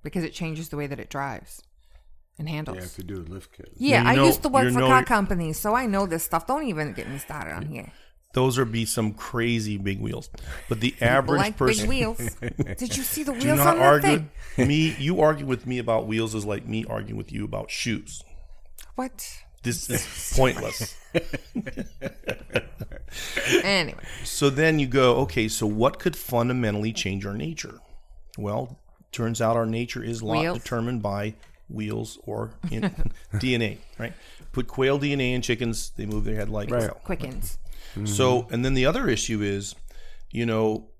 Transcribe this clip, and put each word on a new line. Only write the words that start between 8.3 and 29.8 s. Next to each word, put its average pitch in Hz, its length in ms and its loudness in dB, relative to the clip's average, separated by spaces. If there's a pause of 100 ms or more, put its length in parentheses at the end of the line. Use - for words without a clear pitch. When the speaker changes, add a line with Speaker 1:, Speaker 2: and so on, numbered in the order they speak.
Speaker 3:
Those 127 240 4
would 120 140 -8
be 113 140 -2
some 107 260 -2
crazy 117 640 -2
big 98 240 -4
wheels. 110 300 -8 (380)
But 110 120 -4
the 123 100 2
Speaker 1:
<laughs> - 20 -12
People 120 160 0
Speaker 3:
average 135 320 4
Speaker 1:
like 208 180 0
Speaker 3:
person 139 240 2
Speaker 1:
big - 80 0
wheels. 233 280 0
Speaker 3:
<laughs> - 600 -4
Speaker 1:
Did 247 180 -4
you 269 60 -4
see 302 220 -4
the 285 100 -2
Speaker 3:
Do 233 120 -8
Speaker 1:
wheels 294 120 4
Speaker 3:
not 285 160 6
Speaker 1:
on 339 40 2
that - 60 6
Speaker 3:
argue - 420 6 (300)
Speaker 1:
thing? 127 120 6
Speaker 3:
me. 156 300 4
You 160 220 2
argue 151 240 4
with 127 220 -2
me 123 120 -2
about 113 280 2
wheels 110 280 0
is 104 120 -2
like 104 200 -4
me 113 220 -2
arguing 110 300 -6
with 104 120 -8
you 104 140 -6
about 104 260 -6
shoes. - 520 -6 (720)
Speaker 1:
What? - 340 -8 (340)
Speaker 3:
This - 280 -4
is - 460 -6
pointless. 123 600 2 (160)
<laughs> - 100 0 (2500)
Speaker 1:
Anyway. 185 360 2 (260)
Speaker 3:
So - 260 2
then 156 280 4
you 143 80 4
go, 127 300 6
okay, 120 320 2
so 110 180 -2
what 107 320 2
could - 180 0
fundamentally 117 760 0
change 98 340 -2
our 101 80 -6
nature? 156 440 -8 (600)
Well, 113 420 -4 (320)
turns 113 300 0
out 113 140 4
our 117 100 2
nature 117 360 -4